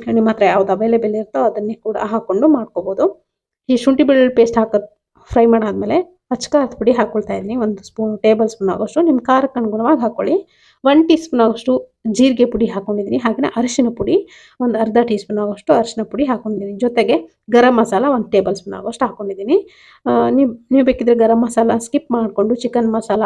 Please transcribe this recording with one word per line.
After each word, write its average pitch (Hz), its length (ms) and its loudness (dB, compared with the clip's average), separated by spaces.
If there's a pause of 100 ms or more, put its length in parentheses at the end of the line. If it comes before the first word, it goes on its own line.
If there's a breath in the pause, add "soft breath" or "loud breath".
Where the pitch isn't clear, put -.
(140)
ನಿಮ್ಮ 226 160 2
ಹತ್ರ 220 140 0
ಯಾವ್ದು 196 300 2
ಅವೈಲೇಬಲ್ 220 420 0
ಇರುತ್ತೋ 220 240 -6
ಅದನ್ನೇ 214 340 -2
ಕೂಡ - 240 -8
ಹಾಕೊಂಡು 220 500 -2
ಮಾಡ್ಕೋಬೋದು. 214 800 -2 (420)
ಈ 254 80 2
ಶುಂಠಿ 262 260 2
ಬೆಳ್ಳುಳ್ಳಿ 262 320 4
ಪೇಸ್ಟ್ 233 220 4
ಹಾಕೋದ್ - 300 0 (440)
ಫ್ರೈ 233 140 4
ಮಾಡಾದ್ಮೇಲೆ 220 760 0 (120)
ಅಚ್ಕಾರದ 262 460 -2
ಪುಡಿ 214 140 0
ಹಾಕೊಳ್ತಾ 220 420 -2
ಇದ್ದೀನಿ, 196 220 -8
ಒಂದು 214 280 -4
ಸ್ಪೂನ್, 214 360 -6
ಟೇಬಲ್ 220 300 2
ಸ್ಪೂನ್ 190 200 -4
ಆಗೋಷ್ಟು. 190 320 -2
ನಿಮ್ 302 180 4
ಖಾರಕ್ಕೆ 262 400 0
ಅನುಗುಣವಾಗಿ 233 420 0
ಹಾಕೊಳ್ಳಿ. 220 340 -2 (500 soft breath)
ಒಂದು 311 220 4
ಟೀ 330 80 4
ಸ್ಪೂನ್ 254 260 -2
ಆಗೋಷ್ಟು 233 520 0 (180)
ಜೀರಿಗೆ 240 340 4
ಪುಡಿ 226 200 -2
ಹಾಕೊಂಡಿದ್ದೀನಿ, 202 520 -4
ಹಾಗೇನೆ 240 300 -2 (100)
ಅರಿಶಿನ 247 300 0 (100)
ಪುಡಿ 285 300 0 (340 loud breath)
ಒಂದು 226 180 -2
ಅರ್ಧ 220 180 0 (100)
ಟೀ 214 100 -2
ಸ್ಪೂನ್ 208 220 -6
ಆಗೋಷ್ಟು 208 340 -2
ಅರಿಶಿನ 226 300 -2
ಪುಡಿ 220 200 -4
ಹಾಕೊಂಡಿದ್ದೀನಿ. 208 540 -6
ಜೊತೆಗೆ 240 720 -2
ಗರಂ 240 280 4
ಮಸಾಲ 220 320 0
ಒಂದು 233 180 -2
ಟೇಬಲ್ 196 280 0
ಸ್ಪೂನ್ 190 200 -12
ಆಗೋಷ್ಟು 233 300 -6
ಹಾಕೊಂಡಿದ್ದೀನಿ. 208 640 -2 (380 soft breath)
ಆ, 240 240 2
ನೀವು, 254 240 2 (180)
ನೀವು 262 140 4
ಬೇಕಿದ್ರೆ 247 300 2
ಗರಂ 226 260 2
ಮಸಾಲ 226 360 0
ಸ್ಕಿಪ್ 247 340 -4
ಮಾಡ್ಕೊಂಡು 226 440 -2
ಚಿಕನ್ 226 380 -2
ಮಸಾಲ, 220 320 -2